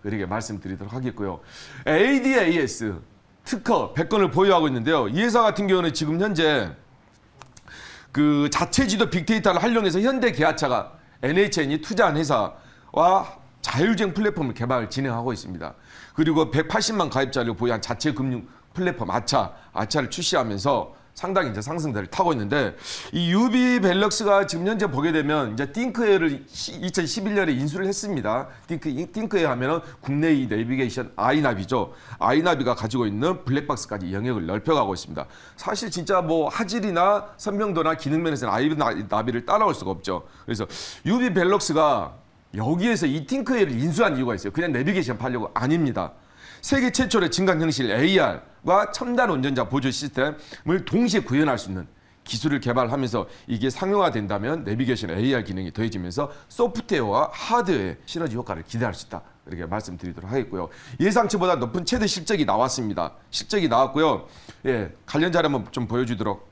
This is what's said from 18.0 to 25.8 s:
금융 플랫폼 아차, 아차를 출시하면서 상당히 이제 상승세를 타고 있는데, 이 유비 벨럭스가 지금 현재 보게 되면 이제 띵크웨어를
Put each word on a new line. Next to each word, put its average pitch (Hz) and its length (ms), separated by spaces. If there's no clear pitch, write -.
금융 127 360
플랫폼 175 380
아차, 113 420
아차를 120 380
출시하면서 120 920
상당히 185 380
이제 101 100
상승세를 131 460
타고 175 240
있는데, 117 420
이 170 220
유비 247 480
벨럭스가 202 680
지금 170 180
현재 208 220
보게 143 240
되면 147 420
이제 135 200
띵크웨어를 196 760